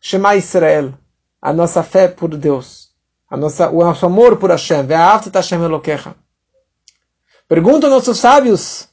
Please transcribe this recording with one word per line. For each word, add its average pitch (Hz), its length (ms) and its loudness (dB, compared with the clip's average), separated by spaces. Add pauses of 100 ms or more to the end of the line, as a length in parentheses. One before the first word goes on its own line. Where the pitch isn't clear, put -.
Shema 196 340 -2
Israel, 156 600 0 (460)
a 139 120 -6
nossa 165 320 -2
fé 190 240 0
por 165 280 -8
Deus, 139 520 -6 (420)
a 135 60 -10
nossa, 151 340 -2
o 165 140 2
nosso 170 200 -2
amor 214 340 4
por 190 120 -2
Hashem, 151 340 -2
Ve'ahavta 180 440 2
et 185 80 -4
Hashem 175 260 -2
Elokecha. 156 540 -6 (1300)
Perguntam 254 420 2
nossos 254 300 0
sábios 247 760 0